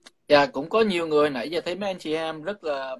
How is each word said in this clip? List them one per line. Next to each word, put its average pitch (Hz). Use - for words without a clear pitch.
Dạ, 143
cũng 135
có 220
nhiều 175
người 147
nãy 127
giờ 165
thấy 180
mấy 196
anh 185
chị 156
em 160
rất 202
là 135